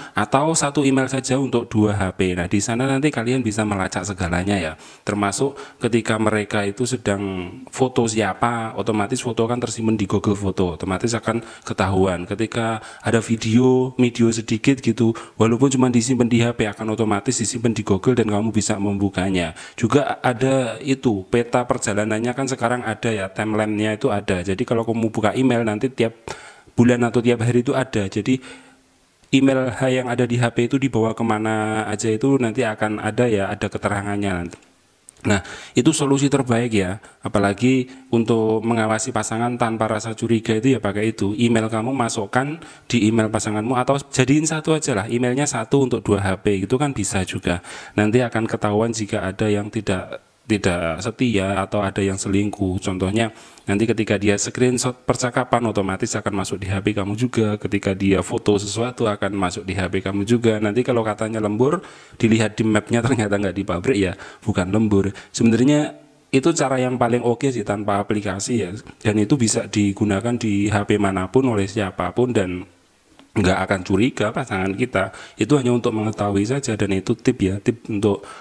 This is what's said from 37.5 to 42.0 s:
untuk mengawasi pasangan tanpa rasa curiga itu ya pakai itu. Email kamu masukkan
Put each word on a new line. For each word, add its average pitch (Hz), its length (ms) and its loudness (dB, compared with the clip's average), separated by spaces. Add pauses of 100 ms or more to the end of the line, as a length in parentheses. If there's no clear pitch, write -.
untuk 113 480 2
mengawasi 110 560 0
pasangan 117 400 -2
tanpa 113 320 0
rasa 110 240 -4
curiga 113 400 0
itu 120 240 4
ya 107 80 -4
pakai 104 320 -2
itu. - 160 -2
Email 113 400 2
kamu 113 240 -2
masukkan 127 640 -2 (240)